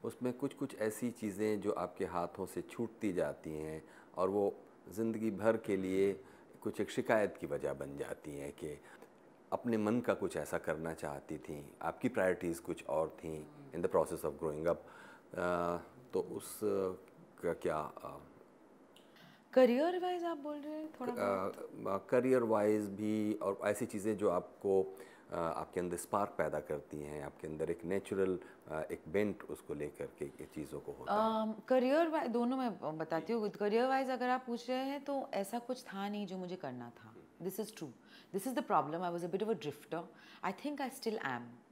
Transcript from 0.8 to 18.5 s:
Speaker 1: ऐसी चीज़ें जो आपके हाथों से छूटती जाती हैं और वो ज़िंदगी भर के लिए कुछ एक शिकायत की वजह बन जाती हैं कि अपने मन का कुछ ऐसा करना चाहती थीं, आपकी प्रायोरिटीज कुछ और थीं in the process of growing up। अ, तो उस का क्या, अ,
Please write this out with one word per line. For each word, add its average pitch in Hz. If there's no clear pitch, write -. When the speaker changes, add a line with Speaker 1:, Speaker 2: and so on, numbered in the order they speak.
Speaker 1:
ऐसी 120
चीज़ें 107
जो 101
आपके 90
हाथों 87
से 87
छूटती 110
जाती 80
हैं 78
और 92
वो 101
ज़िंदगी 110
भर 104
के 101
लिए 95
कुछ -
एक 101
शिकायत 110
की 87
वजह 71
बन 69
जाती 69
हैं 71
कि 73
अपने 117
मन 107
का 101
कुछ 92
ऐसा 78
करना 80
चाहती 76
थीं, 73
आपकी 82
प्रायोरिटीज 90
कुछ -
और 78
थीं 78
in 87
the -
process 80
of 73
growing 78
up। 85
अ, -
तो 95
उस -
का 95
क्या, 78
अ, 76